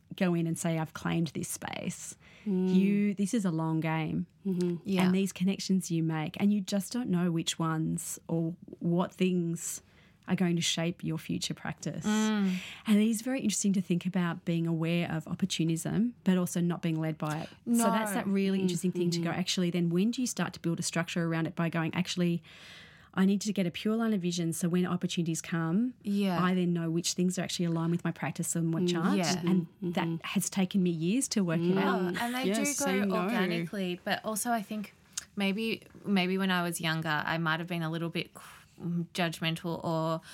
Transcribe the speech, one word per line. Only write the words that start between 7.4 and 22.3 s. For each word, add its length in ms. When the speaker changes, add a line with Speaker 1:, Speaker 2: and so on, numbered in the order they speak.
Speaker 1:
ones 580
or 240
what 340
things 680
are 60
going 200
to 60
shape 420
your 140
future 360
practice. 520
Speaker 3:
Mm. 480
Speaker 1:
And 100
it 120
is 120
very 200
interesting 320
to 80
think 240
about 400
being 200
aware 460
of 160
opportunism, 840
but 140
also 240
not 200
being 180
led 180
by 220
it. 100
So 80
that's 280
Speaker 3:
No. 40
Speaker 1:
that 120
really 320
Speaker 2:
Mm, 20
Speaker 1:
interesting 320
thing 180
to 80
go, 100
Speaker 2:
mm-hmm. 100
Speaker 1:
actually, 300
then 200
when 220
do 100
you 60
start 260
to 80
build 180
a 40
structure 420
around 220
it 80
by 120
going, 260
"Actually, 480